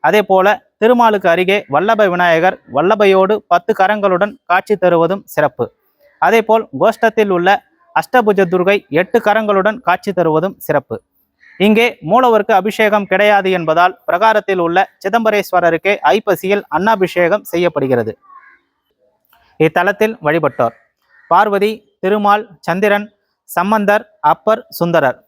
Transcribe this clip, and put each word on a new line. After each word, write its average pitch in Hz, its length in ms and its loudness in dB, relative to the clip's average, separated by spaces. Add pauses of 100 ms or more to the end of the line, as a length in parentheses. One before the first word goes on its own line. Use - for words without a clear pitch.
அதே 208 200 4
போல 190 180 2 (340)
திருமாலுக்கு 220 520 2
அருகே 185 240 0 (180)
வல்லப 208 380 0
விநாயகர் 175 440 0 (200)
வல்லபையோடு 190 600 2 (160)
பத்து 175 280 0
கரங்களுடன் 196 540 0 (160)
காட்சி 185 320 0
தருவதும் 175 420 0 (100)
சிறப்பு. 147 320 -2 (600)
அதேபோல் 220 400 0 (160)
கோஷ்டத்தில் 214 540 0
உள்ள 180 200 2 (380)
அஷ்டபுஜ 202 580 0
துர்கை 185 240 0 (240)
எட்டு 185 260 -2
கரங்களுடன் 208 600 0
காட்சி 190 300 -2
தருவதும் 160 360 -2 (120)
சிறப்பு. 135 320 -4 (680)
இங்கே 220 220 2 (220)
மூலவருக்கு 226 500 2
அபிஷேகம் 208 500 -2
கிடையாது 196 380 2 (100)
என்பதால் 170 380 0 (120)
பிரகாரத்தில் 196 580 0
உள்ள 175 200 0 (160)
சிதம்பரேஸ்வரருக்கே 196 920 0 (220)
ஐப்பசியில் 202 480 -2 (140)
அன்னாபிஷேகம் 180 720 -2
செய்யப்படுகிறது. 135 640 -2 (1500)
இத்தலத்தில் 202 500 -2 (100)
வழிபட்டோர் 147 480 -2 (560)
பார்வதி, 202 420 0 (320)
திருமால், 208 420 0 (220)
சந்திரன், 202 380 0 (420)
சம்பந்தர், 208 560 0 (260)
அப்பர், 214 300 -2 (160)
சுந்தரர். 165 400 0 (120)